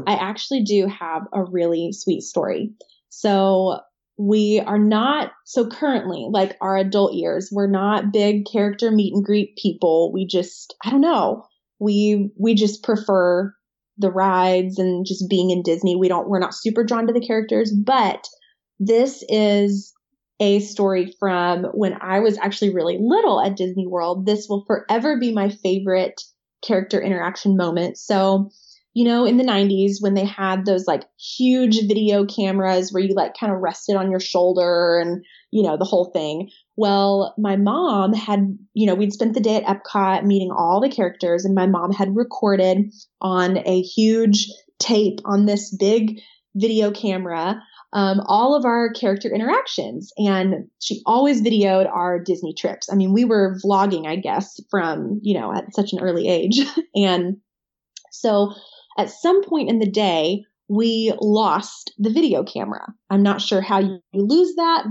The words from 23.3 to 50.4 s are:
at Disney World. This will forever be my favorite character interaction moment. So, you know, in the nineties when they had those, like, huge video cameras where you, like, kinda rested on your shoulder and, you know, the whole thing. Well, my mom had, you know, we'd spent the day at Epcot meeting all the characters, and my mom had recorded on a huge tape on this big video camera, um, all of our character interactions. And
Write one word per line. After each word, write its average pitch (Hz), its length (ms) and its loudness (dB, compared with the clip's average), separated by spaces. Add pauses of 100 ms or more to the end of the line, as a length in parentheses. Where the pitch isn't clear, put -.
at 196 160 0
Disney 185 300 -4
World. 180 380 -4
This 208 240 0
will 202 180 -4
forever 233 520 -2
be 240 140 0
my 202 180 0
favorite 190 680 -2 (460)
character 196 340 0
interaction 185 560 0
moment. 175 420 -2
So, 196 520 0 (440)
you 233 100 2
know, 240 200 2
in 240 140 4
the 254 60 4
nineties 202 580 2
when 196 120 2
they 190 100 2
had 190 420 -4
those, 190 200 0
like, 160 180 0 (140)
huge 254 680 2
video 202 400 2
cameras 190 680 0
where 190 100 0
you, 196 120 0
like, 185 200 0
kinda 208 220 -4
rested 190 400 -4
on 190 140 0
your 185 100 0
shoulder 175 800 2
and, 175 260 -2 (260)
you 214 120 2
know, 156 160 0
the 180 60 -2
whole 180 280 0
thing. 160 380 -6 (260)
Well, 196 600 2
my 202 180 0
mom 208 560 2
had, 202 460 0 (160)
you 214 120 2
know, 185 80 2
we'd 202 180 0
spent 226 220 -2
the 262 60 0
day 214 220 0
at - 20 -12
Epcot 196 600 0
meeting 196 260 2
all 175 300 2
the 269 100 2
characters, 180 540 -2
and 196 100 0
my 185 120 2
mom 190 260 0
had 196 240 -2
recorded 202 760 0 (300)
on 185 460 0
a 185 140 2
huge 214 680 2 (300)
tape 214 460 0
on 202 220 2
this 208 280 -2
big 214 460 0 (340)
video 214 360 0
camera, 185 720 -4 (320)
um, 196 320 2
all 240 280 4
of 254 120 2
our 233 260 2
character 202 420 -2
interactions. 220 840 -4
And 190 480 0 (140)